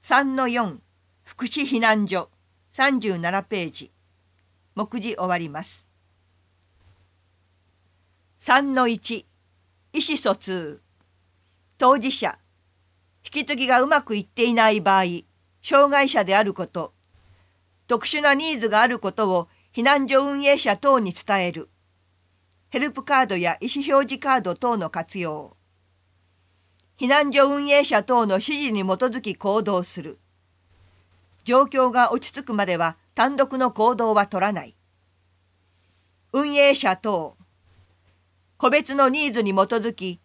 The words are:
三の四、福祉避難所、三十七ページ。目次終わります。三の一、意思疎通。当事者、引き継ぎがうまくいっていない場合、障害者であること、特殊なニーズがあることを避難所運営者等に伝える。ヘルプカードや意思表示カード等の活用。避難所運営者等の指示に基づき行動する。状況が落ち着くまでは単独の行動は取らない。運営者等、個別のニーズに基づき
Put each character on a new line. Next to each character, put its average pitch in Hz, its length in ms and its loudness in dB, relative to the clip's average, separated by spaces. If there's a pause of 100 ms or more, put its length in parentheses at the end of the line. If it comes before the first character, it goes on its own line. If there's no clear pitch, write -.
三 269 320 2
の 262 140 -2
四、 226 340 -4 (420)
福 - 220 -10
祉 285 200 -4
避 269 120 -2
難 214 300 2
所、 175 220 -4 (420)
三 269 280 0
十 196 180 -4
七 180 260 -2
ペ 185 200 -6
ー 151 60 -8
ジ。 - 220 -20 (800)
目 208 160 -6 (100)
次 220 140 -6
終 180 120 -4
わ 180 100 0
り 170 120 -6
ま 151 140 -12
す。 - 260 -20 (2500)
三 277 340 0
の 254 160 2
一、 233 380 -6 (680)
意 302 120 -4
思 302 140 -4
疎 202 160 0
通。 175 480 -10 (960)
当 269 200 4
事 254 120 -4
者、 - 280 -6 (840)
引 - 200 -8
き - 0 -
継 285 120 -4
ぎ 254 120 -2
が 247 120 4
う 269 60 2
ま 294 160 2
く 214 140 -6
い 208 40 -2
っ 202 60 -12
て - 180 -2
い 240 100 0
な 220 160 4
い 208 100 0
場 190 200 2
合、 190 40 0 (580)
障 277 260 4
害 277 200 2
者 214 160 0
で 190 120 2
あ 214 60 4
る 202 100 0
こ 175 140 -8
と、 - 260 -10 (960)
特 233 220 -2
殊 302 120 -2
な 285 140 6
ニ 302 120 0
ー 302 120 -2
ズ 220 100 -2
が 214 120 4
あ 247 80 6
る 240 100 -2
こ 190 140 -4
と 208 180 0
を 175 180 0 (240)
避 240 120 -4
難 277 240 4
所 269 160 4
運 285 200 -4
営 277 140 4
者 208 180 0
等 277 220 4
に 190 140 -2
伝 196 320 -2
え 175 80 -4
る。 - 180 -14 (1000)
ヘ 247 100 -4
ル 294 100 -2
プ 269 140 -14
カ 269 160 2
ー 247 80 2
ド 196 80 -4
や 170 240 -2
意 214 60 -6
思 277 200 -6
表 277 220 2
示 262 100 -8
カ 269 180 0
ー 240 40 0
ド 175 140 -4
等 240 220 -2
の 170 140 -6
活 175 300 -8
用。 151 360 -10 (1400)
避 262 80 -4
難 285 260 2
所 277 160 6
運 285 200 -4
営 285 160 4
者 214 180 0
等 240 240 2
の 190 100 0
指 202 80 -2
示 294 260 -4
に 202 120 -2
基 - 20 -4
づ 226 360 -2
き 190 160 -8
行 208 260 -2
動 190 200 -2
す 175 200 -12
る。 147 160 -16 (1300)
状 262 200 4
況 262 260 0
が 240 220 2
落 - 200 -6
ち - 0 -
着 269 140 -14
く 220 80 -6
ま 202 120 0
で 180 100 -2
は 165 200 -2 (180)
単 269 220 0
独 269 220 0
の 254 140 0
行 226 220 2
動 220 200 0
は 202 120 2
取 190 140 -6
ら 208 120 0
な 156 120 -8
い。 - 100 -20 (1600)
運 285 240 -2
営 277 180 6
者 233 220 0
等、 175 400 -6 (1200)
個 262 140 0
別 277 240 0
の 277 140 4
ニ 294 180 0
ー 247 60 -4
ズ 226 100 -2
に 196 100 -2
基 - 20 -2
づ 214 380 0
き 180 320 -10